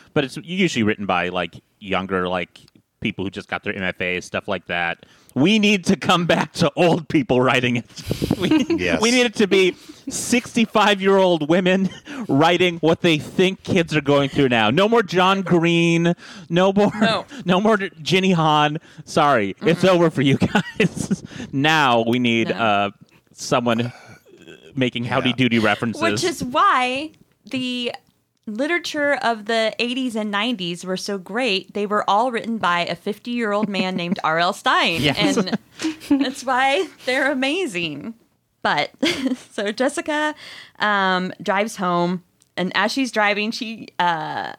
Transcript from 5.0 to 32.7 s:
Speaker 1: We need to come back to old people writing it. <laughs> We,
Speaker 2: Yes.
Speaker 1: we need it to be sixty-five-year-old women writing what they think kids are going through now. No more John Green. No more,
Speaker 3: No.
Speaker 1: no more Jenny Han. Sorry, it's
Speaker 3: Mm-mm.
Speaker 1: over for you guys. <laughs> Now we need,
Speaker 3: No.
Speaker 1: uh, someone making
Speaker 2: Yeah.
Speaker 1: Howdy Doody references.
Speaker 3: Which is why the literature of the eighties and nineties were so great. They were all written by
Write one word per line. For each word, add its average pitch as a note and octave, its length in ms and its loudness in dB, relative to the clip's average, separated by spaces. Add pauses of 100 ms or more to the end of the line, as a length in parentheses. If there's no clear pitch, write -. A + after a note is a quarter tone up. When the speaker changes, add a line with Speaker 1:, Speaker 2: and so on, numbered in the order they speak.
Speaker 1:
We F#3+ 260 4
need G3+ 240 2
to F#3+ 120 2
come F3 300 0
back D#3+ 280 0
to - 200 0
old E3 340 2
people B2+ 320 2
writing B2 360 2
it. A2 100 -6
<laughs> - 520 -4
We, F3+ 120 0 (280)
Speaker 2:
Yes. F3 220 0
Speaker 1:
we A3 100 2
need B3 160 4
it G#3+ 100 -4
to G#3 120 2
be F#3 240 4 (360)
sixty-five-year-old G3 1400 2
women F#3 420 2 (380)
writing E3+ 500 4
what E3 220 2
they E3 180 4
think - 460 0
kids E3 320 0
are D3+ 40 2
going C#3 280 2
through C#3 220 2
now. A2+ 200 4
No F#3 180 4
more A#3 140 4
John F#3 400 2
Green. E3+ 720 2 (340)
No F#3 240 4
more, G3+ 280 2
Speaker 3:
No. G#3+ 260 0 (180)
Speaker 1:
no F3+ 160 2
more G#3+ 160 4 (240)
Jenny F#3 300 2
Han. D3+ 480 2 (260)
Sorry, A#2+ 580 2
it's E3+ 200 2
Speaker 3:
Mm-mm. F#3 60 6
Speaker 1:
over E3+ 200 6
for C#3 140 -2
you C#3 160 2
guys. - 840 -2 (140)
<laughs> - 140 -14
Now C#3 540 4
we B2 140 2
need, A#2 300 2
Speaker 3:
No. G#2+ 40 -2
Speaker 1:
uh, G2+ 360 2 (420)
someone A#2+ 600 -2 (840)
making B2 280 -2
Speaker 2:
Yeah. B2 100 -6
Speaker 1:
Howdy B2+ 180 0
Doody A#2 260 2
references. G#2+ 420 0
Speaker 3:
Which D#4 220 0
is D#4+ 220 -4
why C#4 680 0 (340)
the B3 480 -6 (540)
literature C#4+ 680 -4
of A3+ 320 -4
the A3 340 -2
eighties B3 340 -4
and G#3+ 160 -6
nineties G3+ 540 -4
were F#3 120 -4
so G3+ 220 -8
great. G3 560 -4
They G#3 120 -4
were G#3 220 -2
all A3 220 2
written A3+ 280 -6
by F3 280 0